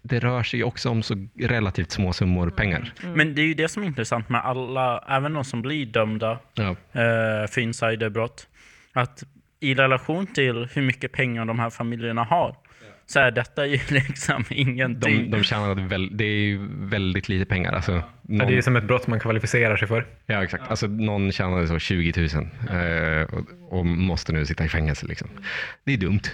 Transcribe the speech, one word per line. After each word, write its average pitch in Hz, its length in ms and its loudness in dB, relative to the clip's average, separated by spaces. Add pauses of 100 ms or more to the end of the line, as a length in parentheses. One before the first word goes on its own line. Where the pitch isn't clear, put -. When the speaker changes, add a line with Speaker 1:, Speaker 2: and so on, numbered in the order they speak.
Speaker 1:
det 123 180 -2
rör 123 240 0
sig 120 160 -2
ju 113 40 0
också - 260 -2
om 113 140 2
så 101 240 -4 (120)
relativt 110 520 0
små 92 220 0
summor 90 360 2
pengar. 92 440 -2 (100)
Speaker 2:
Mm. 175 140 -8
Speaker 3:
Men 156 180 0
det 147 60 0
är 156 40 4
ju 160 80 0
det 156 140 0
som 208 160 -6
är 196 40 -4
intressant 120 420 -4
med 120 160 0
alla, 127 640 -2
även 139 260 0
de 147 100 -2
som 123 180 -4
blir 139 240 -4
dömda, 110 540 0 (140)
Speaker 1:
Ja. 104 160 0
Speaker 3:
eh, 110 760 0
för - 120 -2
insiderbrott, 113 880 -2 (460)
att - 300 -2 (360)
i 135 160 2
relation 135 520 2
till 123 460 0
hur 143 80 0
mycket 131 300 0
pengar 120 340 -2
de 117 140 -2
här 117 100 0
familjerna 117 540 -2
har, 120 320 2 (500)
så - 140 0
är 127 120 6
detta 123 340 -2
ju 143 180 2
<laughs> - 60 -8
liksom 139 600 0
ingenting. 123 840 2
Speaker 1:
De, 110 60 2
de 104 60 4
tjänade 101 380 0
väl-, 95 360 -2
det 107 80 2
är 104 200 2
ju 101 260 0
väldigt 98 580 -2
lite 95 160 2
pengar, 90 280 0
alltså. - 180 0
Speaker 4:
Ja, 87 100 2 (200)
det 107 220 0
är 117 60 4
ju 127 60 4
Speaker 1:
Någon 123 80 4
Speaker 4:
som 127 120 4
ett 117 80 4
brott 117 240 2
man 113 120 0
kvalificerar 113 580 2
sig 107 100 0
för. 117 180 0 (200)
Speaker 1:
Ja, 104 180 0
exakt. 90 260 -4
Alltså, 110 180 -2
någon 101 440 0
tjänade 90 360 0
så 82 120 0
tjugotusen, 82 720 0 (180)
eh, 82 520 0
och, - 580 -6
och 90 60 0
måste 85 480 0
nu 78 120 0
sitta 80 200 -2
i 80 40 -2
fängelse, 78 360 0
liksom. - 220 -8 (560)
Det 139 100 0
är 131 40 0
dumt. 95 240 2 (120)